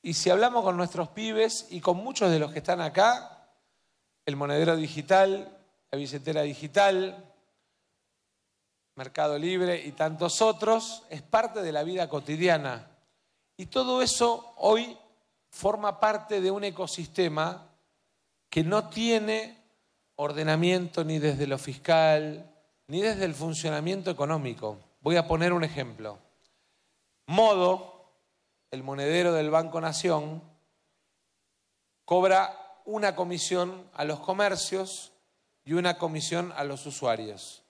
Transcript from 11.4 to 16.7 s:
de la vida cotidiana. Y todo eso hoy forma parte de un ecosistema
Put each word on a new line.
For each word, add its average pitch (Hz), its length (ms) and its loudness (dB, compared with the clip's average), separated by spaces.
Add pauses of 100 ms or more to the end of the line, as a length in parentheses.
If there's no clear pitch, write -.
de 165 100 -4
la 151 120 -2
vida 175 260 -4
cotidiana. 147 760 -2 (720)
Y 180 120 -14
todo 254 340 0
eso 233 560 0
hoy 233 400 2 (520)
forma 208 520 -2
parte 214 400 0
de 185 100 0
un 202 140 -4
ecosistema 170 1040 -4 (800)